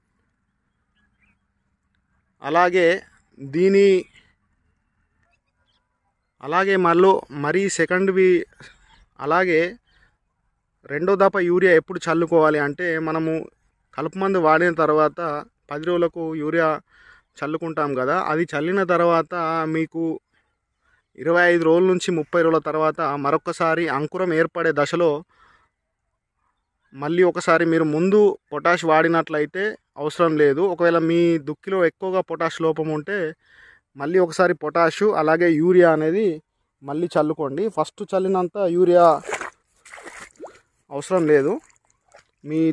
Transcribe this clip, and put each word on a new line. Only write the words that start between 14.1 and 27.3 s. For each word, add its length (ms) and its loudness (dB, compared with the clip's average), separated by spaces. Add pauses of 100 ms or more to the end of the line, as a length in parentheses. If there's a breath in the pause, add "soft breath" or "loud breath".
మందు 240 0
వాడిన 260 4 (100)
తర్వాత 360 0 (520)
పది 180 -10
రోజులకు 340 -2 (200)
యూరియా 260 0 (720 soft breath)
చల్లుకుంటాం 600 -6
కదా, 180 -2 (140)
అది 220 -2
చల్లిన 300 -2 (100)
తర్వాత 400 2 (420)
మీకు 280 -6 (1200)
ఇరవై 280 2
ఐదు 160 2
రోజుల 240 4
నుంచి 260 -2
ముప్పై 280 -2
రోజుల 140 2 (100)
తర్వాత 320 -2 (240)
మరొకసారి 600 -2 (120)
అంకురం 420 -4
ఏర్పడే 400 -2
దశలో 320 0 (1900 soft breath)
మళ్ళీ 280 0
ఒకసారి 420 2